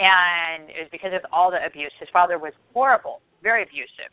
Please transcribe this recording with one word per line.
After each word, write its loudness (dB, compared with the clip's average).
And 2
it -12
was -14
because -8
of -6
all 4
the -4
abuse. -10
His -16
father 2
was -10
horrible, 0
very 0
abusive. -14